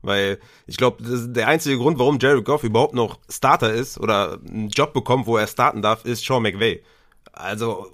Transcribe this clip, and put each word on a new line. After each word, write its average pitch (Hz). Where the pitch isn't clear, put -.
Weil 98
ich -
glaub, 127
das 117
ist 120
der 113
einzige 147
Grund, 139
warum 131
Jared 131
Goff 147
überhaupt 117
noch 120
Starter 131
ist 123
oder 101
einen 107
Job 143
bekommt, 127
wo 117
er 104
starten 123
darf, 107
ist 117
Sean 127
McVay. 101
Also 101